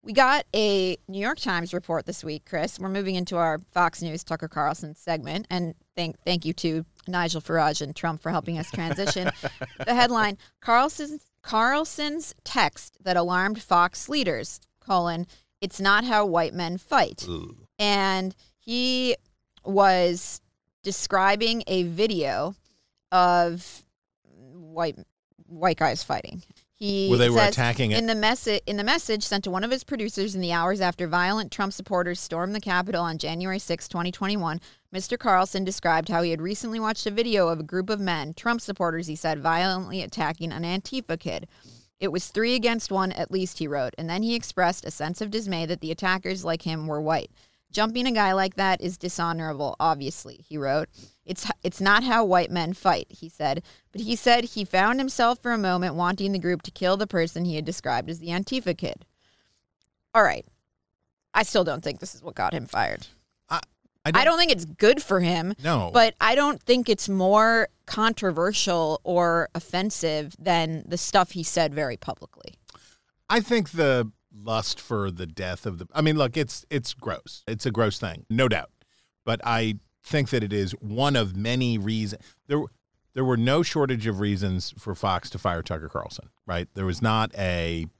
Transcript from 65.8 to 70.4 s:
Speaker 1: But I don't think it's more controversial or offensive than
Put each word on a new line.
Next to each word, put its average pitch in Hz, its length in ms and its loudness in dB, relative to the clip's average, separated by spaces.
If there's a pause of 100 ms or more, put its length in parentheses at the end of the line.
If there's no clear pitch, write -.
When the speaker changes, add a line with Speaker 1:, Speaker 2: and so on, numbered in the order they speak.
Speaker 1:
But 226 260 6
I 220 160 4
don't 277 260 2
think 247 280 2
it's - 180 0
more 208 640 4 (160)
controversial 180 1200 0
or 170 500 2
offensive 170 840 -2
than 160 480 0